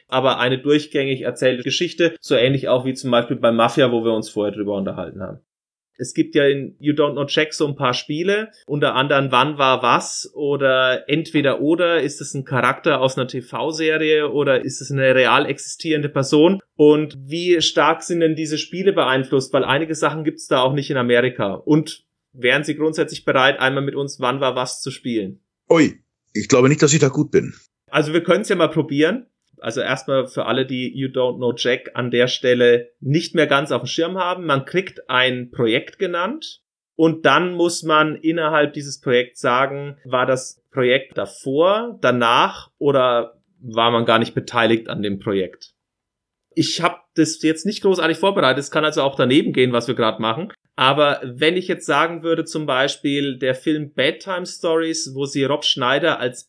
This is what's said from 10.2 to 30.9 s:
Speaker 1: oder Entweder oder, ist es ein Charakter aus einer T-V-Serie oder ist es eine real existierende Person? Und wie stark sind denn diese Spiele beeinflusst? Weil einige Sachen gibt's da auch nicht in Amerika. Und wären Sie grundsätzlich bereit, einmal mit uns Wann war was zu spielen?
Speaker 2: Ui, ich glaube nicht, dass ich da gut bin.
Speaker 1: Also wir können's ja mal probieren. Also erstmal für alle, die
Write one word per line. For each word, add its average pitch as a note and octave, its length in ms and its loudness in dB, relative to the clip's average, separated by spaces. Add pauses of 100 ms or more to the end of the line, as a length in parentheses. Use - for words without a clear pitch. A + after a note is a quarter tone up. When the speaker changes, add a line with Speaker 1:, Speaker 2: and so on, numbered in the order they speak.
Speaker 1:
oder C3+ 760 0
Entweder D3 500 0
oder, E3+ 440 2
ist D3 180 -6
es C#3+ 140 -12
ein C#3 100 -8
Charakter C3 560 0
aus C3 160 0
einer B2+ 100 -2
T-V-Serie D#3 1000 -2
oder C3+ 340 2
ist C3+ 160 -8
es C#3 120 -10
eine C3+ 240 4
real B2+ 320 4
existierende D3+ 600 -4
Person? D3+ 540 4 (140)
Und D3+ 500 4
wie E3+ 380 0
stark D#3+ 400 0
sind E3+ 160 -4
denn D#3+ 160 2
diese D3+ 240 -4
Spiele F#3 340 -2
beeinflusst? C3 600 0
Weil C3 100 2
einige D#3 320 -2
Sachen D#3 280 -2
gibt's - 240 -6
da C3+ 140 2
auch C3 120 2
nicht C#3+ 180 -4
in C3+ 60 0
Amerika. A#2+ 580 0
Und - 500 0 (260)
wären C3 320 0
Sie D3 120 -4
grundsätzlich D#3 500 -4
bereit, C3+ 340 2
einmal C3+ 240 0
mit C3+ 120 -4
uns C#3 240 -6
Wann C3 200 -2
war C3 160 -2
was C3 260 -6
zu C#3 100 -8
spielen? G#2+ 480 -6 (280)
Speaker 2:
Ui, D#3 280 6 (360)
ich G#2+ 160 -6
glaube C3 220 6
nicht, D3+ 140 4
dass D3+ 100 4
ich D#3+ 60 4
da C#3 80 4
gut C#3+ 240 -2
bin. - 240 0 (340)
Speaker 1:
Also D3+ 240 0
wir E3 80 2
können's F#3+ 280 0
ja G3+ 60 2
mal E3 140 2
probieren. D#3 560 0 (340)
Also A#2+ 220 -6
erstmal C3 460 -2
für - 180 -6
alle, C3 220 -2
die B2+ 280 -6